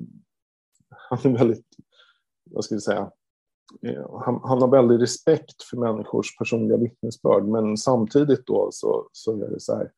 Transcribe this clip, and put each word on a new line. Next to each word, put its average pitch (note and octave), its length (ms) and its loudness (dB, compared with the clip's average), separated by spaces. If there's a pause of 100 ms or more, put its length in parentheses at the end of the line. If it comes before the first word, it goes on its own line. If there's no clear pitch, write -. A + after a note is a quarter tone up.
(1080)
han A#2+ 140 -4
är C3 140 2
väldigt... A2+ 280 2 (880)
Vad G#2 140 -6
ska A2 100 -6
vi G2+ 60 -6
säga, G2 300 -4 (720)
eh, A#2+ 440 -10
han, B2 180 -2
han B2+ 180 0
har B2+ 60 6
väldigt A#2+ 340 6
respekt - 600 -2
för - 140 -14
människors A2+ 600 -4
personliga A2 400 0
vittnesbörd, A2+ 720 0
men G#2+ 300 -2
samtidigt C3 680 2
då G2 260 0
så, - 400 -4
så A2 320 -6
är - 60 -8
det - 100 -8
så A2+ 160 -4
här, - 220 -6